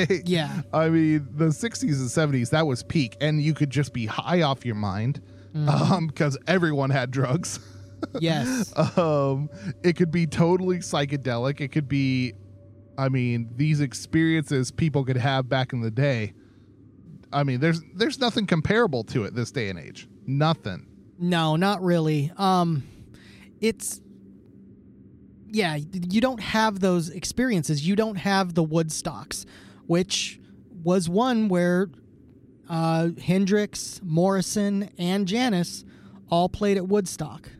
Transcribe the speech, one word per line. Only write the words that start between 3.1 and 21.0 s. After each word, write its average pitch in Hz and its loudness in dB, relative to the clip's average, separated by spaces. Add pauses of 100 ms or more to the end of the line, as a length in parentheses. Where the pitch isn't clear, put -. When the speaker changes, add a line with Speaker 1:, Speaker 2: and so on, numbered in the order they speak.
Speaker 2:
and 151 2
you 156 2
could 147 0
just 143 -2
be 117 -4
high 165 0
off 135 0
your 117 -2
mind, 104 -2 (340)
Speaker 1:
Mm-hmm. 151 0
Speaker 2:
um, 160 2
'cause 143 0 (100)
everyone 156 2
had 131 0
drugs. 131 -2
<laughs> - -20 (520)
Speaker 1:
Yes. 226 -2 (240)
Speaker 2:
Um, 143 2 (320)
it 175 2
could 175 2
be 170 2
totally 180 2
psychedelic. 139 -2
It 139 -4
could 147 0
be, 131 0 (640)
I 135 0
mean, 120 0
these 147 2
experiences 151 0
people 143 0
could 127 0
have 135 0
back 131 0
in 123 -4
the 113 -2
day. 117 0 (1000)
I 143 0
mean, 131 0
there's, 165 2 (160)
there's 233 -2
nothing 226 0
comparable 175 2
to 107 -2
it - -8
this 117 -4
day 110 -4
and 90 -8
age. - -18 (220)
Nothing. 143 0 (320)